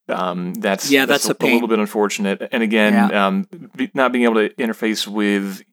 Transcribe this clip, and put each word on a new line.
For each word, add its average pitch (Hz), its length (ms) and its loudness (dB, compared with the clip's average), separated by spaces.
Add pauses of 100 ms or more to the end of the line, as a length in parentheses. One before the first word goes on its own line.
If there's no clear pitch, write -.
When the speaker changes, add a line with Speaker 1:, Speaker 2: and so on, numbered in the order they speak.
Speaker 1:
Um, 90 460 -4
that's, 104 360 -2
Speaker 2:
Yeah, 139 140 4
Speaker 1:
that's 139 200 0
Speaker 2:
that's - 40 -2
Speaker 1:
a, 143 40 0
Speaker 2:
a - 20 0
pain. - 160 -2
Speaker 1:
a 123 60 2
little 117 120 0
bit 110 100 2
unfortunate. 104 720 -2
And 120 100 -2
again, 107 320 2
Speaker 2:
Yeah. 101 320 2
Speaker 1:
um, 95 200 0 (300)
be, 131 160 -4
not 127 200 2
being 123 120 2
able 117 120 4
to 107 180 2
interface 110 520 -4
with, 101 540 0 (120)